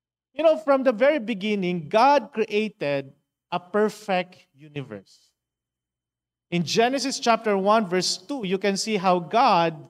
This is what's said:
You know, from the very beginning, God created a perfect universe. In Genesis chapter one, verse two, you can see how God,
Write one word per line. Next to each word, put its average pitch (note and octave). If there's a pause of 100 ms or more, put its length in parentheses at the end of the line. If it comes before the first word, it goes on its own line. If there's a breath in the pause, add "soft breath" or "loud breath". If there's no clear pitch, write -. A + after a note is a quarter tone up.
(320)
You D#4
know, D#4
from C#4
the A#3+
very C#4
beginning, F#3+
God A#3+
created E3 (400)
a F3
perfect G3
universe. C3 (1200)
In F3
Genesis B3
chapter A3
one, G#3
verse F3+
two, C4+
you F#3
can G3+
see G#3+
how F3+
God, F3 (160)